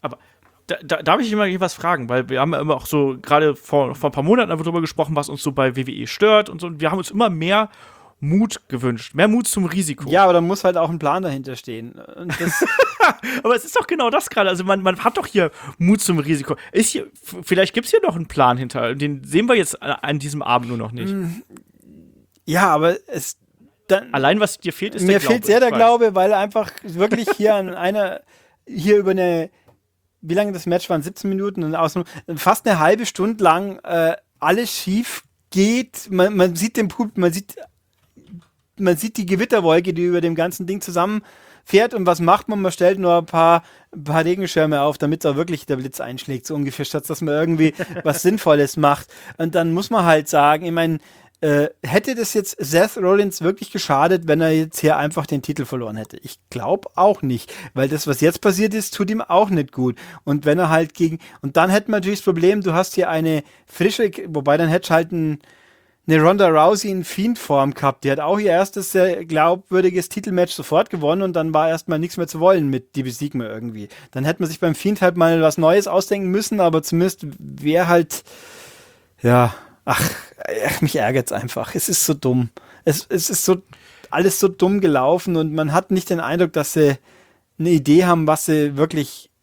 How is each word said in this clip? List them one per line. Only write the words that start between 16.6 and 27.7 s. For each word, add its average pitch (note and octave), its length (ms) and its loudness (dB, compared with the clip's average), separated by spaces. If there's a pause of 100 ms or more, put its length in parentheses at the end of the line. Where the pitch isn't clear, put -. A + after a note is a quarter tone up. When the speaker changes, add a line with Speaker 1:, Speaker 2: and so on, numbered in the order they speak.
Speaker 1:
Ist A3 180 2
hier, - 220 -6
f-, - 300 -20
vielleicht F#3+ 320 0
gibt's A#3 160 -4
hier A4 100 4
noch - 160 -2
einen E3 120 -6
Plan B2 280 2
hinter. B2 380 -4
Den C#3 300 -6
sehen E3 220 2
wir B3 100 4
jetzt - 260 -2
a-, C#3+ 180 -6
an D3 180 -4
diesem C#3+ 220 -8
Abend B2 280 0
nur A#2+ 100 -6
noch A2 140 -8
nicht. D3+ 200 -8
Speaker 2:
Mm, F#3+ 300 -6 (1040)
ja, F3+ 240 2
aber D#3+ 260 2 (120)
es - 280 -10 (520)
dann F#3+ 260 0
Speaker 1:
Allein C#3+ 260 2
was G#3 160 0
dir - 160 -8
fehlt, - 220 -8
ist G#3 80 -2
Speaker 2:
mir F3+ 100 4
Speaker 1:
der G3+ 80 4
Glaube, C#3+ 140 0
Speaker 2:
fehlt A3+ 100 -2
sehr A3 160 6
der B3+ 80 4
Speaker 1:
ich A3 60 0
weiß. A#3 40 0
Speaker 2:
Glaube, A3+ 360 4
weil F#3+ 180 4
einfach G3+ 380 -2 (120)
wirklich G#3 540 -2
hier G#3 200 4
an F#3 120 -4
<laughs> F3+ 60 -8